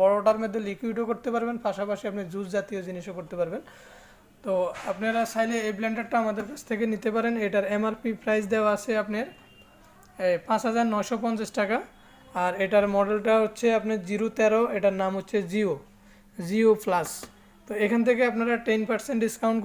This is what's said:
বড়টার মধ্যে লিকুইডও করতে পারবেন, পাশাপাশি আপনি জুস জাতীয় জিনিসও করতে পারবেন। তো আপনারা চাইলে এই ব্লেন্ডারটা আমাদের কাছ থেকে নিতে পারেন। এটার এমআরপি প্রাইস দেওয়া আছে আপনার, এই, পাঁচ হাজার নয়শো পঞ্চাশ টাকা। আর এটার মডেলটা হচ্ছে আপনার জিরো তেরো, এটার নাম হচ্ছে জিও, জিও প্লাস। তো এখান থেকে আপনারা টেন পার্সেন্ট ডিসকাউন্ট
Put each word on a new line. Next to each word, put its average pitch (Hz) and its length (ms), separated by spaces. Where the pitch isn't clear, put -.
বড়টার 202 420
মধ্যে 220 260
লিকুইডও 226 420
করতে 233 240
পারবেন, 233 220
পাশাপাশি 202 440
আপনি 202 120
জুস 196 140
জাতীয় 196 320
জিনিসও 180 300
করতে 170 220
পারবেন। 175 220
তো 208 80
আপনারা 220 300
চাইলে 226 240
এই 214 100
ব্লেন্ডারটা 226 460
আমাদের 214 240
কাছ 285 120
থেকে 220 140
নিতে 214 220
পারেন। 233 180
এটার 196 200
এমআরপি 220 340
প্রাইস 214 220
দেওয়া 214 220
আছে 208 140
আপনার, 214 240
এই, 180 80
পাঁচ 220 220
হাজার 233 240
নয়শো 208 320
পঞ্চাশ 226 260
টাকা। 208 180
আর 180 80
এটার 202 220
মডেলটা 208 380
হচ্ছে 214 220
আপনার 214 200
জিরো 208 180
তেরো, 220 240
এটার 196 260
নাম 190 160
হচ্ছে 190 180
জিও, 202 200
জিও 220 240
প্লাস। 175 260
তো 233 60
এখান 226 240
থেকে 247 220
আপনারা 233 240
টেন 220 220
পার্সেন্ট 226 360
ডিসকাউন্ট 226 400